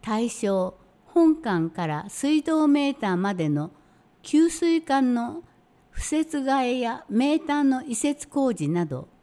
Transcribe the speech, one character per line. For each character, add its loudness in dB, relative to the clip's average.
対 -2
象、 -2
本 4
館 -2
か -6
ら -6
水 0
道 2
メ 4
ー -6
タ -2
ー 0
ま -2
で -2
の -2
給 4
水 0
管 2
の -6
敷 -6
設 -4
替 0
え 0
や -4
メ 2
ー -2
タ 0
ー 2
の 2
移 -8
設 -4
工 0
事 -2
な 0
ど。 -10